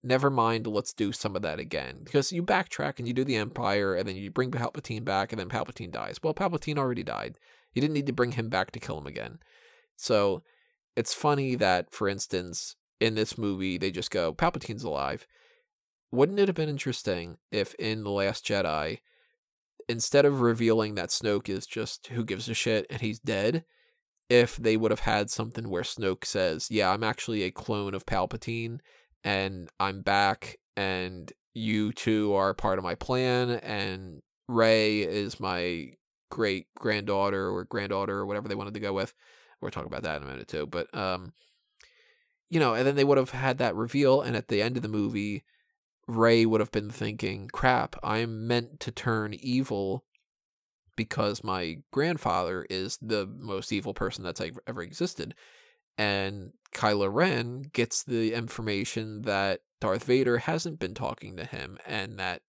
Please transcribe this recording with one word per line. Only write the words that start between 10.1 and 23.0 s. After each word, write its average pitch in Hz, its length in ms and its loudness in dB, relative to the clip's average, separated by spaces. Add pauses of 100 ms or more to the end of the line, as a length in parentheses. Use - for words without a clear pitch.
it's - 180 0
funny 139 420 2
that, 92 360 4
for 98 180 0
instance, 90 680 -4 (240)
in 113 160 2
this 107 220 -2
movie, 95 400 0
they 95 140 0
just 90 200 -6
go, 85 220 0
"Palpatine's 151 500 -2
alive." 69 420 -4 (880)
Wouldn't 165 280 4
it 196 100 6
have 175 60 0
been 156 140 0
interesting 90 680 -4 (140)
if 101 240 0
in 110 280 -2
The 101 80 -2
Last 98 340 0
Jedi, 80 540 0 (880)
instead 127 360 4
of 139 160 4
revealing 113 540 4
that 87 140 -2
Snoke 104 400 0
is 98 160 -4
just - 420 -8
who 120 160 -4
gives 104 240 -4
a 117 60 -4
shit 110 360 2
and 123 120 -6